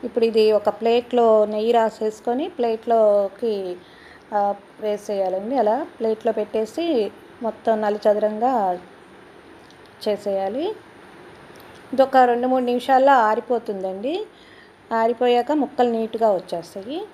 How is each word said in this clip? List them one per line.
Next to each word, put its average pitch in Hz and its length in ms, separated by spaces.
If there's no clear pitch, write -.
ఇప్పుడు 233 220
ఇది 220 260
ఒక 208 180
ప్లేట్లో 233 760
నెయ్యి 214 260
రాసేసుకొని 233 760
ప్లేట్లోకి, 208 1300
ఆ, 202 220
వేసేయాలండి. 208 760
అలా 247 320
ప్లేట్లో 220 320
పెట్టేసి 220 800
మొత్తం 220 400
నలుచదరంగా 214 960
చేసేయాలి. 202 600
ఇది 262 80
ఒక 262 160
రెండు 247 300
మూడు 254 160
నిమిషాల్లో 262 480
ఆరిపోతుందండి. 226 1160
ఆరిపోయాక 240 580
ముక్కలు 254 380
నీట్గా 226 420
వచ్చేస్తాయి. 196 840